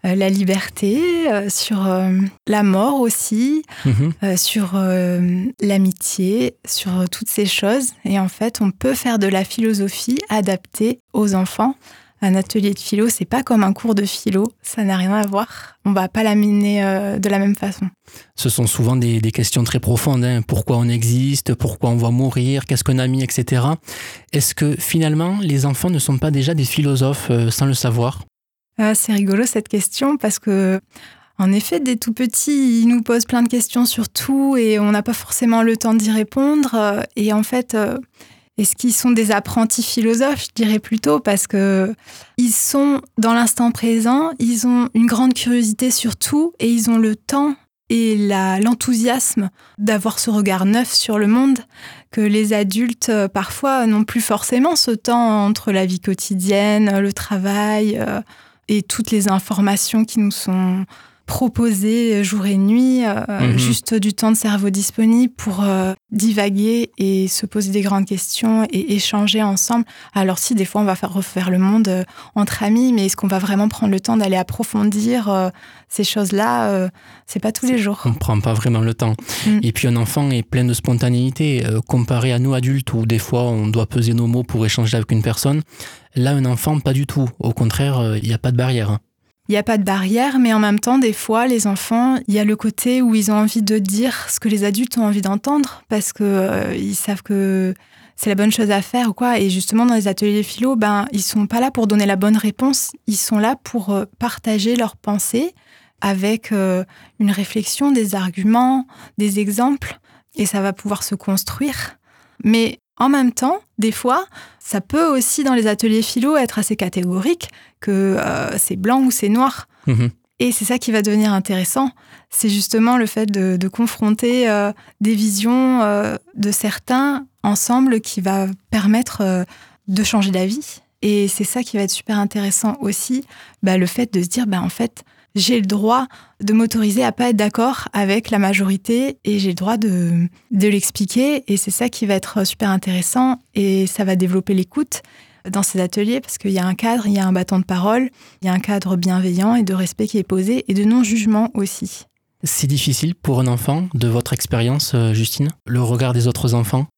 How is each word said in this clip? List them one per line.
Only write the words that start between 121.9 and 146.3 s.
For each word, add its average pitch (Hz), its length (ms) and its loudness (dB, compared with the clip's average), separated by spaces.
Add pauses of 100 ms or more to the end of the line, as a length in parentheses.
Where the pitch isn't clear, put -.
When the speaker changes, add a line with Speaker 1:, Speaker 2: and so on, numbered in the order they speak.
Speaker 1:
C'est - 200 -2
justement 220 480 2
le 233 100 0
fait 220 200 -2
de, 190 300 0
de 185 120 -2
confronter, 233 800 0
euh, 208 220 0 (280)
des 214 140 2
visions, 233 680 2
euh, 208 340 0 (180)
de 208 160 -2
certains 269 760 -2 (200)
ensemble 240 560 2
qui 214 200 -8
va 190 280 0 (240)
permettre, 214 480 2
euh, 185 240 0 (420)
de 202 160 0
changer 196 300 2
d'avis. 190 480 -4 (220)
Et 208 260 2
c'est 196 160 -2
ça 247 180 -4
qui - 140 -8
va 202 80 0
être 190 80 -4
super - 260 -4
intéressant 202 640 -2
aussi, 254 420 -4 (400)
bah, 185 140 2
le 180 100 2
fait 247 260 -4
de 185 120 0
se 170 40 -6
dire, 247 200 -2
bah, 185 120 -2
en 180 80 -2
fait, - 360 -6 (320)
j'ai 233 240 2
le 196 60 -2
droit 220 420 0 (340)
de 208 100 0
m'autoriser 220 520 2
à 226 80 -2
pas 247 160 -2
être 226 80 2
d'accord 226 560 0
avec 202 380 0
la 208 100 2
majorité 196 840 0
et 208 140 0
j'ai 190 120 0
le 175 40 -2
droit 202 220 -2
de, 175 500 0 (240)
de 202 160 2
l'expliquer. 233 800 0
Et 202 100 0
c'est 196 140 -4
ça 240 180 -2
qui 233 180 -4
va 202 80 0
être 190 300 -2
super 196 260 -2
intéressant 190 680 0 (160)
et 190 320 2
ça 196 160 -4
va 190 140 0
développer 185 380 0
l'écoute - 480 -4 (460)
dans 196 140 -2
ces 185 180 -2
ateliers 208 400 -2
parce - 180 -12